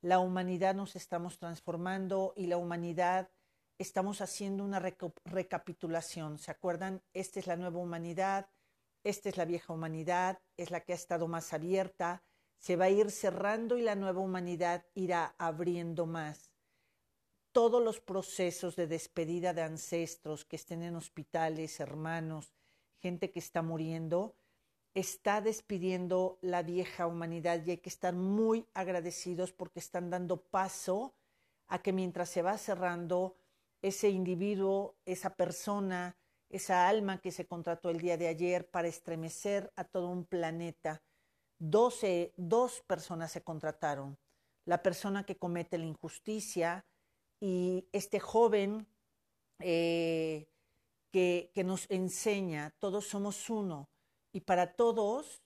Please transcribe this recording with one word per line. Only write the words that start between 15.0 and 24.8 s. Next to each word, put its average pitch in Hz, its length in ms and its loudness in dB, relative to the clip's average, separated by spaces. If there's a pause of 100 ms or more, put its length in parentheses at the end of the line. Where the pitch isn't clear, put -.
abriendo 170 680 0
más. 160 460 -8 (1000)
Todos 233 320 6
los 220 180 0
procesos 180 760 -2
de 170 100 0
despedida 165 680 -2
de 165 80 0
ancestros 160 840 -4
que - 120 -10
estén 165 280 -8
en 170 100 -6
hospitales, 160 840 -4
hermanos, 160 760 -6 (460)
gente 180 320 -4
que 170 80 -6
está 165 220 -2
muriendo, 165 760 -2 (580)